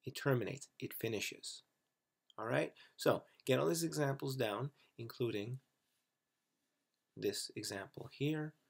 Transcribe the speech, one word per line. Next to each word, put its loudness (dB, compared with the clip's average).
It -8
terminates. 2
It -8
finishes. -4
All -4
right? 2
So, 4
get 6
all 4
these 2
examples 0
down, 0
including -4
this -2
example -8
here. -2